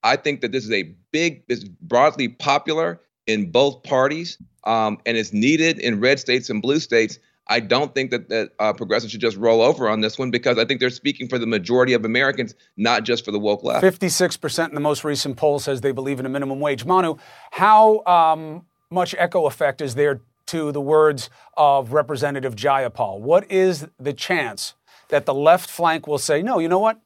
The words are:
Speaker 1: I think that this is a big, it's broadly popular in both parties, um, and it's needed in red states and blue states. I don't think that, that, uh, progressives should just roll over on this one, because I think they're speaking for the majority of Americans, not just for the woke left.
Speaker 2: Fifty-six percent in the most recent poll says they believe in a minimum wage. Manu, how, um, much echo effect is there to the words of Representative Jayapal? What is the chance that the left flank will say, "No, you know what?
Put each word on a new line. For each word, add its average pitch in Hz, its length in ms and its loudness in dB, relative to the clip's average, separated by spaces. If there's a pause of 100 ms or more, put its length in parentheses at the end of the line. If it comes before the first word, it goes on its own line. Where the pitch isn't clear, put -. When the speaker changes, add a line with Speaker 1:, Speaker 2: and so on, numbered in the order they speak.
Speaker 1:
I 123 140 2
think 143 240 -4
that 117 100 -4
this 101 140 -4
is 107 80 -6
a 90 220 -4 (180)
big, 156 360 -2
it's 120 160 -4
broadly 120 640 0
popular 156 720 -2 (260)
in 104 240 -2
both 127 320 2
parties, 143 560 0 (260)
um, 110 400 0
and 117 120 -2
it's 101 160 -4
needed 151 460 2
in 104 220 -2
red 135 180 2
states 127 300 -2
and 107 140 -4
blue 143 180 0
states. 113 380 0 (300)
I 120 120 0
don't 120 340 0
think 131 180 -2
that, 117 180 -6
that, 110 280 -4
uh, 104 140 2
progressives 107 400 -4
should 110 80 -10
just 110 160 -2
roll 113 240 4
over 131 300 2
on 110 100 0
this 107 180 -4
one, 131 120 -4
because 120 280 0
I 113 60 2
think 123 160 -4
they're 127 80 0
speaking 127 400 -6
for 123 100 -2
the 117 80 -2
majority 120 460 2
of 113 140 0
Americans, 127 480 -2 (240)
not 110 260 0
just 117 220 -2
for 107 40 -8
the 104 80 -2
woke 104 240 -2
left. 131 200 0
Speaker 2:
Fifty-six 180 560 0
percent 165 320 -4
in 151 40 -14
the 147 60 -6
most 147 240 -2
recent 143 320 -4
poll 147 220 0
says 135 240 -4
they 139 100 0
believe 131 260 -4
in 127 60 -8
a 131 60 -6
minimum 135 300 -6
wage. 143 260 -4
Manu, 180 300 2 (340)
how, 214 560 6
um, 160 580 2 (260)
much 175 280 -2
echo 175 280 0
effect 139 360 -2
is 127 140 -6
there 143 240 0 (260)
to 156 260 -4
the 143 80 -4
words 151 480 4 (300)
of 139 340 4
Representative 139 640 -2
Jayapal? 123 640 -2
What 165 320 2
is 185 340 0 (120)
the 135 160 -6
chance 127 600 -6 (340)
that 143 180 0
the 139 80 -2
left 160 340 4
flank 160 380 -2
will 147 120 -2
say, 151 240 0
"No, 226 160 -2
you 165 100 0
know 180 100 2
what? 220 280 0